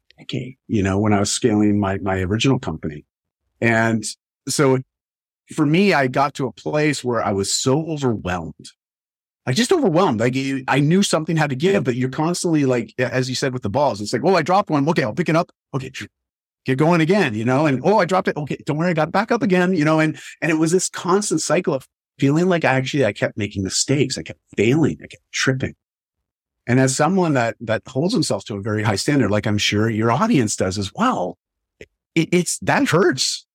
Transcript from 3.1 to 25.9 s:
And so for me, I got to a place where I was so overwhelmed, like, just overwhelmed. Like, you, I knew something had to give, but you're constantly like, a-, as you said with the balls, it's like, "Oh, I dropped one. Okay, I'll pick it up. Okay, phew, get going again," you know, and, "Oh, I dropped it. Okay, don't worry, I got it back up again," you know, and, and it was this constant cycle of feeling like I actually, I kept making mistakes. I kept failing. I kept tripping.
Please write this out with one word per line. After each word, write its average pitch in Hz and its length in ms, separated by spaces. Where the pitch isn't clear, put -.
And 113 440
so 135 300
for 156 120
me, 180 260
I 143 140
got 139 280
to 135 120
a 110 60
place 151 520
where 120 180
I 104 100
was 98 200
so 143 340
overwhelmed, 95 680
like, 131 100
just 247 160
overwhelmed. 175 480
Like, 127 140
you, 135 340
I 135 120
knew 170 220
something 165 340
had 151 140
to 127 60
give, 175 280
but 123 120
you're 127 120
constantly 160 560
like, 123 340
a-, 123 140
as 131 160
you 127 60
said 135 180
with 127 100
the - 60
balls, 117 320
it's 104 140
like, 120 100
"Oh, 190 100
I 170 80
dropped 185 280
one. 143 180
Okay, 165 140
I'll 110 100
pick - 160
it 160 80
up. 175 160
Okay, 135 200
phew, - 140
get 131 140
going 160 240
again," 160 320
you 110 100
know, 131 220
and, 131 180
"Oh, 202 140
I 175 80
dropped 185 220
it. - 100
Okay, 151 260
don't 151 140
worry, 175 100
I 175 60
got 156 140
it - 40
back 202 180
up 240 120
again," 180 320
you 151 100
know, 156 160
and, 156 180
and 151 100
it 165 40
was 160 180
this 185 160
constant 185 540
cycle 165 320
of 131 120
feeling 151 300
like 175 160
I 131 100
actually, 131 300
I 107 80
kept - 240
making 101 280
mistakes. 135 520
I - 60
kept - 180
failing. 131 460
I - 60
kept - 220
tripping. 131 440